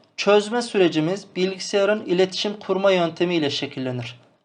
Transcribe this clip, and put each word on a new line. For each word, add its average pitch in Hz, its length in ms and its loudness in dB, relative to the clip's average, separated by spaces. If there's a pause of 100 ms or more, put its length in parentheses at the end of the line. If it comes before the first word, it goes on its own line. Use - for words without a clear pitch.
(180)
çözme 208 440 2
sürecimiz 180 760 0
bilgisayarın 196 680 0
iletişim 185 540 0
kurma 196 320 0
yöntemiyle 170 580 0
şekillenir. 131 680 -8 (260)